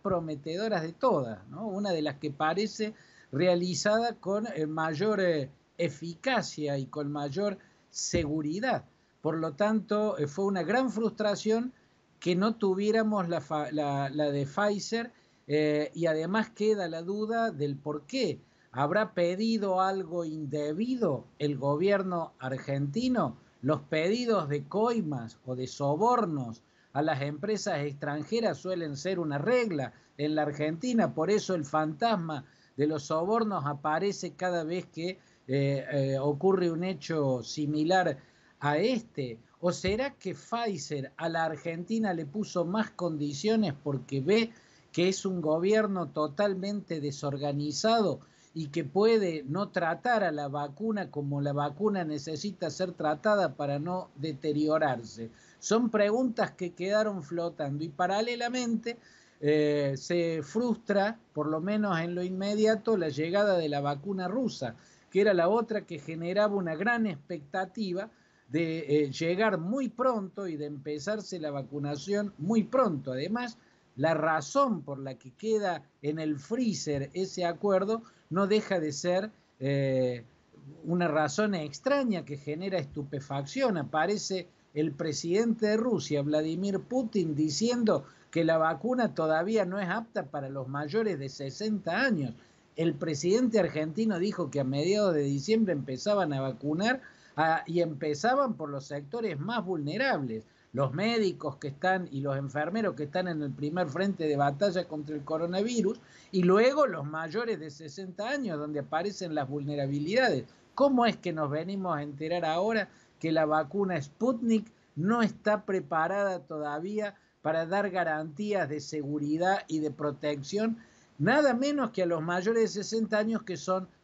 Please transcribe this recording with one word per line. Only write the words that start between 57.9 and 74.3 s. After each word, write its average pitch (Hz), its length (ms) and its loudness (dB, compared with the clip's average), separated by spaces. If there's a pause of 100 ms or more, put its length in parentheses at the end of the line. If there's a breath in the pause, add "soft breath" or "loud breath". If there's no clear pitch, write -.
eh, 147 560 2
se 165 460 0
frustra, 214 800 0 (120)
por 147 140 -2
lo 156 140 0
menos 202 400 0
en 175 160 -4
lo 180 80 -2
inmediato, 208 720 2
la 165 140 2
llegada 180 460 2
de 160 120 2
la 143 120 0
vacuna 180 460 -2
rusa, 185 480 -2 (340 loud breath)
que 185 120 2
era 208 140 6
la 170 140 6
otra 226 340 2
que 160 180 -10
generaba 180 560 0
una 170 180 0
gran 226 320 2
expectativa 185 1040 -6 (380 soft breath)
de, 151 560 2
eh, 139 80 0
llegar 180 460 2
muy 233 300 -2
pronto 202 600 -2
y 160 80 -6
de 147 100 -6
empezarse 151 720 -6
la 151 140 -4
vacunación 143 880 -4
muy 202 260 2
pronto. 165 480 2
Además, 220 440 -4 (380 soft breath)
la 156 200 2
razón 160 680 2